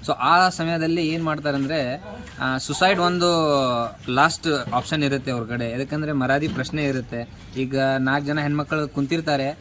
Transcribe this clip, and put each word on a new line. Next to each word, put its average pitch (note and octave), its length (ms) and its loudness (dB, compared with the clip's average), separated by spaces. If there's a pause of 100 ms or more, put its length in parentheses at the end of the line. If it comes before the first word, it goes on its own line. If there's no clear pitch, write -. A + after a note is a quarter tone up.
So - 80 -2
ಆ E3+ 360 6
ಸಮಯದಲ್ಲಿ E3 600 0
ಏನ್ E3 160 -2
ಮಾಡ್ತಾರಂದ್ರೆ, D3+ 800 -2 (360)
ಆ, C3 180 -2
ಸುಸೈಡ್ F#3 420 2
ಒಂದು F3 260 2 (840)
ಲಾಸ್ಟ್ C3+ 640 2
ಆಪ್ಷನ್ D3 280 0
ಇರುತ್ತೆ C#3 280 0
ಅವ್ರ A#2 180 -2
ಕಡೆ. A#2+ 300 -4
ಯಾಕಂದ್ರೆ D3+ 340 -4
ಮರಾದಿ C#3 360 2
ಪ್ರಶ್ನೆ C#3 360 -2
ಇರುತ್ತೆ. A#2+ 440 -4 (280)
ಈಗ C3 240 -2
ನಾಲ್ಕು C3+ 460 2
ಜನ D3 140 -2
ಹೆಣ್ಮಕ್ಳು D3 480 -2
ಕುಂತಿರ್ತಾರೆ C#3+ 720 -2